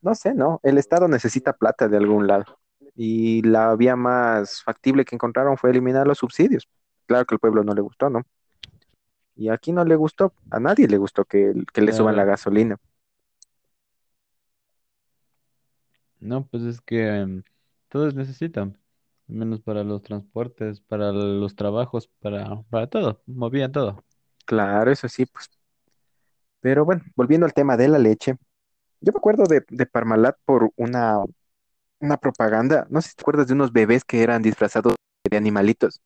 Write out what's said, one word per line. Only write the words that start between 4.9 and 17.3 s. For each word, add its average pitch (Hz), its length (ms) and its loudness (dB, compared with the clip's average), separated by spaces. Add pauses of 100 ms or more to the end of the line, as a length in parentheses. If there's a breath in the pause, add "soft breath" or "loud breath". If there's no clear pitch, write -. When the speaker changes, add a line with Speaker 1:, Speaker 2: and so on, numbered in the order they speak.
Speaker 1:
que - 100 -10
encontraron 127 440 -2
fue 127 120 2
eliminar 127 360 2
los 143 120 0
subsidios. - 500 -2 (380)
Claro 123 200 2
que - 80 -2
al 107 60 -2
pueblo 110 240 2
no 104 100 -2
le 101 80 -2
gustó, 135 280 -4
¿no? 120 120 -4 (1120)
Y 110 140 -6
aquí 113 240 -4
no 175 120 0
le 165 120 4
gustó, 156 380 -2 (160)
a 110 100 -4
nadie 196 260 4
le 104 120 2
gustó 98 260 -2
que, 101 280 2 (200)
que 107 100 2
le 107 100 4
suban 110 240 2
la 101 80 2
Speaker 2:
Claro. - 0 -
Speaker 1:
gasolina. 101 520 0 (3500)
Speaker 2:
No, 127 260 -8
pues 117 180 -10
es 117 160 -10
que, 113 260 -4 (120)
em, 95 240 -8 (460)